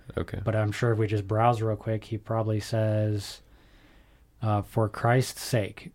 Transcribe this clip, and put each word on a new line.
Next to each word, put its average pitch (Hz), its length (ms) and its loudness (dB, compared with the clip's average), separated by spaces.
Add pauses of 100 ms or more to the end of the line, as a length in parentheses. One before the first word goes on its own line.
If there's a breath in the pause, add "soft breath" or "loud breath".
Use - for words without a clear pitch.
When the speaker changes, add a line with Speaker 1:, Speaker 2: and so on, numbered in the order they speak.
(180)
Speaker 1:
Okay. - 260 -4
Speaker 2:
But 107 120 0
I'm 107 160 2
sure 120 200 2
if 107 80 2
we 110 80 2
just 101 200 -2
browse 110 340 2
real 110 140 0
quick, 110 300 -4
he 110 120 -6
probably 110 420 -2
says, 107 840 0 (1000 soft breath)
uh, 107 220 2
"For 110 260 0
Christ's - 540 2
sake." - 520 -2